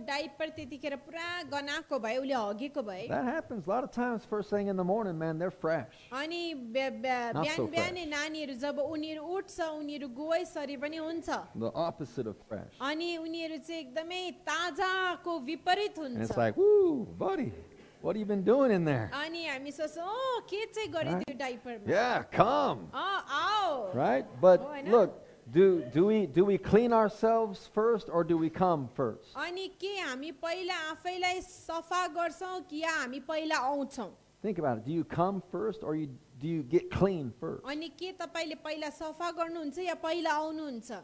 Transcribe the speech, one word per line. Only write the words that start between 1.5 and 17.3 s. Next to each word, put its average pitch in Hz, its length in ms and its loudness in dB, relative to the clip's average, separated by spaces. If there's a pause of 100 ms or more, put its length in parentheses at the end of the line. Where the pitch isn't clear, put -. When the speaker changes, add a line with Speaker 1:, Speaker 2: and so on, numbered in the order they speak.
Speaker 1:
गनाएको 285 480 -4
भए, 226 180 -2
उसले 262 160 0
हगेको 233 500 -2
भए? 196 240 -8
Speaker 2:
That 269 180 0
happens 247 420 -4
a - 20 0
lot 240 140 0
of 196 80 -8
times 240 340 -2
first 208 240 -4
thing 202 180 2
in 196 80 0
the 185 80 2
morning, 185 340 0
man, 160 200 -2
they're 175 140 -2
fresh. 160 420 -2 (180)
Speaker 1:
अनि 311 600 -6
बे-, 254 280 -2
बे-, 247 320 0
Speaker 2:
Not - 120 0 (100)
so - 120 0
Speaker 1:
बिहान 294 40 -8
बिहानै 359 320 -2
Speaker 2:
fresh. 302 120 -4
Speaker 1:
नानीहरू 302 440 -4
जब 285 200 -2
उनीहरू 311 440 -4
उठ्छ, 359 360 -6
उनीहरू 294 500 -6
गइसरे 302 680 -4
पनि 302 200 -6
हुन्छ। 320 320 -6 (260)
Speaker 2:
The - 180 -2
opposite 147 540 -4
of 104 80 -6 (140)
fresh. 104 320 -8
Speaker 1:
अनि 330 360 -2
उनीहरू 320 400 -6
चाहिँ 330 280 -8
एकदमै 330 460 -6 (160)
ताजा 339 400 0 (380)
को 339 220 -2
विपरीत 370 540 0
Speaker 2:
And 247 220 -4
it's - 100 -2
Speaker 1:
हुन्छ। - 60 -6
Speaker 2:
like, 113 200 4
"Woo, 370 480 6 (120)
buddy, 302 340 -2 (500)